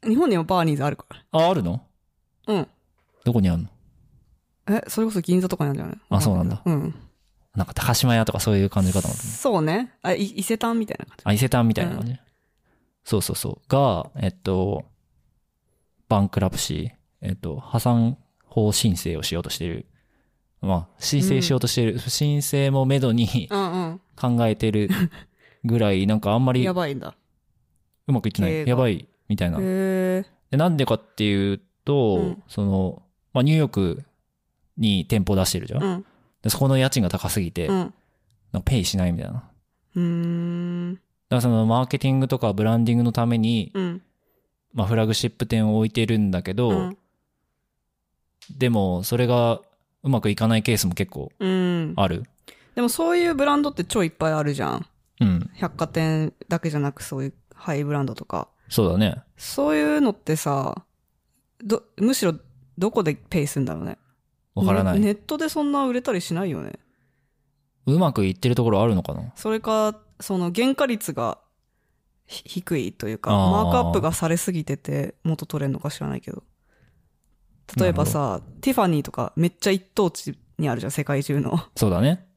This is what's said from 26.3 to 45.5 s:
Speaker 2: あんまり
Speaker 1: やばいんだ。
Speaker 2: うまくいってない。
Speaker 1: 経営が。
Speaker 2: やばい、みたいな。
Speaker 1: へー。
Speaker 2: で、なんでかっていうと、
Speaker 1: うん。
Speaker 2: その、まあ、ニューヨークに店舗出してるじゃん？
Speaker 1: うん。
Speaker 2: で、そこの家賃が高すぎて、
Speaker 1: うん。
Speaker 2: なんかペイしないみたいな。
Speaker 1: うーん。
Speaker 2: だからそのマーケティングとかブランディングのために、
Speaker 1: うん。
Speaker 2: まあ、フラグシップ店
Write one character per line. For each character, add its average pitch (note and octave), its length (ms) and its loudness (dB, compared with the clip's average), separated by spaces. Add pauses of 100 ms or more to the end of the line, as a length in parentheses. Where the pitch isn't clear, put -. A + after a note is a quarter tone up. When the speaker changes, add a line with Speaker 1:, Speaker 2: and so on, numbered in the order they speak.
Speaker 2:
あ A2 40 2
ん B2+ 80 2
ま B2+ 80 2
り B2 120 2
Speaker 1:
や F#3 100 0
ば F3 140 -2
い C#3+ 60 -6
ん C3 40 -8
だ。 - 160 -14 (920)
Speaker 2:
う D3 60 0
ま B2 80 2
く - 80 -2
い - 20 -2
っ - 20 -12
て G3+ 100 0
な F3+ 60 2
い。 - 20 2
Speaker 1:
経 D#3+ 100 -2
営 D3+ 40 -4
が。 C3 60 0
Speaker 2:
や B2 60 4
ば B2+ 120 4
い、 F2 200 -2 (200)
み G2+ 80 0
た F2+ 100 -2
い F2 40 0
な。 D#2 80 -2
Speaker 1:
へ - 40 -2
ー。 F#3+ 640 0 (240)
Speaker 2:
で、 C3+ 60 0
な D#3+ 120 4
ん E3 80 2
で C#3 100 2
か A#2 80 2
っ A2 40 -4
て - 260 -4
い G2+ 280 2
う G2 80 -4 (240)
と、 B2 320 2
Speaker 1:
う - 60 2
ん。 F2+ 260 -4
Speaker 2:
そ - 160 -4
の、 F#2+ 380 0 (300)
ま B2+ 80 2
あ、 - 20 4
ニ D3 100 4
ュ - 20 6
ー D#3+ 40 4
ヨ D3+ 100 2
ー - 20 -4
ク F#2+ 340 -2 (760)
に G2+ 280 2
店 G#2 180 2
舗 G2 120 2
出 F#2 80 4
し - 80 -2
て F2+ 80 -2
る - 60 -10
じ - 80 -10
ゃ C3 40 0
ん？ D3 40 -2
Speaker 1:
う G3 40 0
ん。 F#3 200 -4 (340)
Speaker 2:
で、 - 80 -2
そ - 100 -2
こ C3+ 100 4
の C3+ 100 4
家 C3 100 4
賃 B2+ 140 0
が F2+ 80 2
高 - 180 -4
す G#2+ 120 -2
ぎ E2+ 120 -4
て、 F2 160 -2
Speaker 1:
う G3 40 2
ん。 F#3+ 40 2 (760)
Speaker 2:
な G2 80 -2
ん - 20 -12
か - 80 0
ペ C3 80 2
イ F#2 60 0
し F#2+ 120 -2
な F#2 100 2
い F2 60 0
み E2+ 60 -4
た - 80 -8
い G1+ 60 -10
な。 - 180 -10 (460)
Speaker 1:
う F3+ 40 -2
ー - 20 0
ん。 F3 920 -4
Speaker 2:
だ F#3 60 -20
か - 40 -20 (320)
ら A#2+ 60 2
そ B2 80 2
の A2+ 160 2
マ A#2 160 2
ー B2 40 -2
ケ A#2 120 -4
テ C3+ 100 0
ィ C3+ 60 4
ン C3+ 60 2
グ C3+ 80 0
と C3 100 0
か G#2+ 160 0
ブ G#2 100 0
ラ A2+ 120 2
ン A#2 80 2
デ A#2+ 80 2
ィ - 20 4
ン A#2 40 4
グ A#2+ 60 4
の A#2 80 2
た A#2 140 0
め A#2+ 100 2
に、 A2+ 380 0
Speaker 1:
う G3 60 -2
ん。 F3+ 220 -4 (680)
Speaker 2:
ま A2 120 -2
あ、 - 20 -4
フ A2+ 100 0
ラ A2 100 2
グ A2 60 0
シ G#2+ 140 -2
ッ A2+ 100 -6
プ G#2+ 100 -4
店 A2 220 2